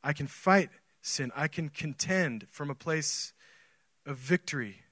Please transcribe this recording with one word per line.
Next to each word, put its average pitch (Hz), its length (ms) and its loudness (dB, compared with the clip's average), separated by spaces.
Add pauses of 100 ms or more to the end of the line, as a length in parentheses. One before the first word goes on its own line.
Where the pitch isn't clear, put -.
I 147 80 2
can 147 140 -4
fight 190 440 4 (300)
sin. 127 340 -4
I 151 140 0
can 156 220 -4
contend 156 800 -2
from 143 180 -6
a 139 60 -4
place - 580 -2 (720)
of 139 140 -8
victory. 131 720 -2